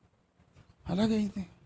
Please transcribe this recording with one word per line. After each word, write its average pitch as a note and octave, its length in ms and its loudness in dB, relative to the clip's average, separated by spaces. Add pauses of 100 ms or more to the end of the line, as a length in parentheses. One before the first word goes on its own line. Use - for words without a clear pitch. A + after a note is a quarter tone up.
(880)
అలాగే G#3+ 340 2
ఇది G3 240 -4 (200)